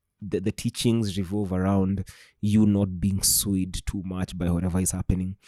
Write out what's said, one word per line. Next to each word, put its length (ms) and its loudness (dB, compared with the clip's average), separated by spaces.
the, 160 -4
the 140 -2
teachings 680 0
revolve 340 -2
around 520 2
you 260 4
not 340 2
being 240 0
swayed 600 0
too 200 -4
much 340 -6
by 100 0
whatever 300 0
is 140 0
happening. 420 -2